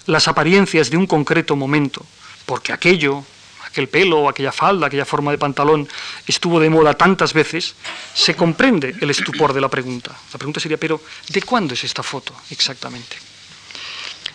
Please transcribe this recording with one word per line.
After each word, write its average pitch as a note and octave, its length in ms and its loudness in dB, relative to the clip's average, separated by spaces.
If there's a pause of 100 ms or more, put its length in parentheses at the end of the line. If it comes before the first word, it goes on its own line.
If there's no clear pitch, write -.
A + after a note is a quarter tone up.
las D#3+ 240 2
apariencias E3 600 4
de D#3 80 0
un F#3 100 2
concreto D#3+ 500 2
momento, C#3 480 0 (400)
porque - 260 -6
aquello, C#3+ 540 0 (400)
aquel C#3 240 -4
pelo, D#3 400 2
aquella C3+ 220 -4
falda, E3 360 0
aquella C#3 160 -2
forma C#3+ 280 -2
de D3 80 -2
pantalón D3 500 2 (380)
estuvo E3+ 320 0
de D#3 100 6
moda D#3 240 6
tantas F3 400 2
veces, D#3 400 0 (400)
se - 220 0
comprende E3+ 640 2
el D3+ 80 0
estupor C#3+ 420 0
de C3+ 100 0
la C3+ 60 0
pregunta. B2+ 480 -6 (160)
La - 60 -16
pregunta C#3+ 220 -8
sería, D3+ 180 -2
"Pero, D#3 240 -4 (260)
¿de F3 140 -2
cuándo F3 320 -2
es - 100 -6
esta C3+ 200 -6
foto - 300 -10 (180)
exactamente?". B2 640 -8 (1160)